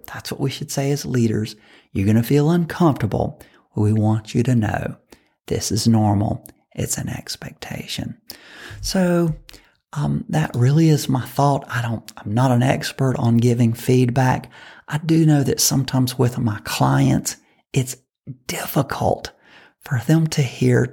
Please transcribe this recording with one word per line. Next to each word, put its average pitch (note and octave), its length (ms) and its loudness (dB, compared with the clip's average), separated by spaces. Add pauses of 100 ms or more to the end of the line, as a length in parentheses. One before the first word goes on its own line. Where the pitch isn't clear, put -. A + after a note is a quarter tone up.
(140)
That's - 180 -12
what - 100 -8
we C#3 80 -2
should D3+ 220 -10
say C#3 200 -2
as C#3+ 140 -4
leaders. A2+ 500 0 (360)
You're G2 160 -2
gonna A2+ 160 4
feel D3 260 2
uncomfortable. D#3+ 920 0 (340)
We G#2+ 180 2
want A2 400 0
you B2 100 0
to B2 120 2
know - 420 -2 (500)
this - 240 -4
is A2 160 0
normal. G#2+ 580 2 (280)
It's - 240 -6
an - 120 -8
expectation. - 1080 -12 (640)
So, F3 540 0 (580)
um, C#3+ 360 -2
that D#3 260 -2
really C#3+ 340 4
is D3 200 2
my C3 160 0
thought. C#3 420 0
I A#2+ 140 -4
don't, A2+ 360 -6
I'm G2+ 160 -8
not B2+ 180 4
an A#2+ 120 4
expert C3 540 0
on A#2 200 2
giving A#2 360 4
feedback. B2+ 760 2 (380)
I D3+ 100 -6
do D#3+ 280 2
know D3 180 6
that - 160 -2
sometimes C3 580 0
with B2+ 200 0
my A2+ 260 -2
clients, C3+ 720 0 (380)
it's B2+ 240 -2 (500)
difficult - 840 -4 (500)
for B2 240 -4
them D#3+ 220 2
to D#3 140 -2
hear B2 520 2